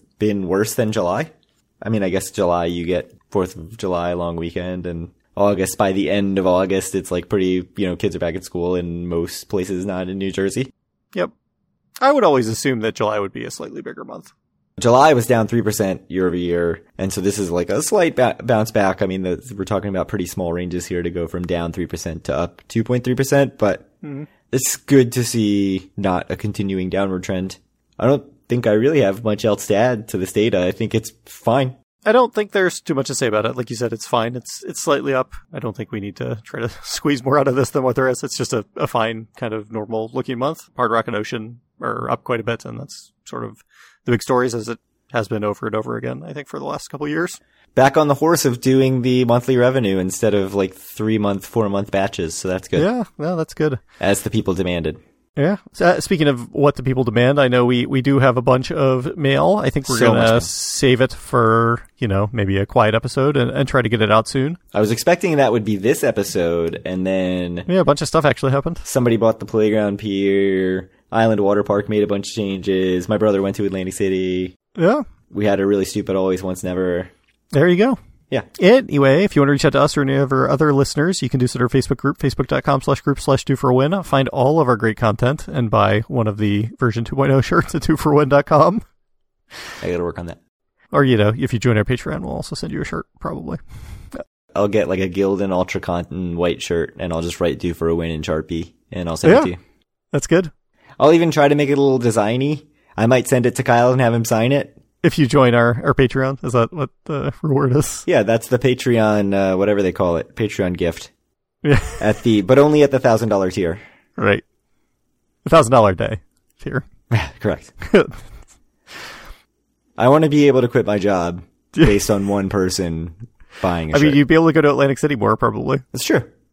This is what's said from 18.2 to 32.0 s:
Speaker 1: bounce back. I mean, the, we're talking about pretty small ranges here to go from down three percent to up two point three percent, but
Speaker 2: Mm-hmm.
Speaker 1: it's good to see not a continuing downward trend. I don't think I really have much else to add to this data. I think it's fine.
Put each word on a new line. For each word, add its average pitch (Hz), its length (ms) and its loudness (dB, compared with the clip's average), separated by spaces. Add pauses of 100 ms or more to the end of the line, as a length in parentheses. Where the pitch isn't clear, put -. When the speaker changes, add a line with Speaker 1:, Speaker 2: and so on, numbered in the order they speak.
Speaker 1:
bounce 110 300 0
back. 98 300 0
I 101 40 -2
mean, 95 160 -4
the, 90 340 -6
we're 98 80 -6
talking 101 260 -4
about 92 180 -4
pretty 92 180 -6
small 87 260 -6
ranges 87 340 -6
here 87 160 -6
to 87 80 -4
go 85 180 -6
from 90 160 -8
down 85 280 -4
three 85 140 -6
percent 82 380 -10
to 67 120 -4
up 87 300 -6
two 113 160 -2
point 123 220 -2
three 127 100 0
percent, 135 440 0
but - 300 0 (160)
Speaker 2:
Mm-hmm. 147 200 -12 (280)
Speaker 1:
it's 131 240 -2
good 131 360 4
to 123 120 -2
see 101 720 0
not 95 340 -2
a 95 60 -4
continuing 95 540 -4
downward 95 320 -2
trend. 95 360 -6 (400)
I - 80 0
don't 139 180 2 (240)
think 120 180 -2
I 107 60 2
really 131 280 2
have 98 240 0
much 104 200 -4
else 104 240 0
to 104 80 2
add 113 320 0
to 101 100 -6
this 90 140 -4
data. 104 340 0
I 95 60 -2
think 110 220 -6
it's 110 180 -4 (120)
fine. 127 520 -2 (280)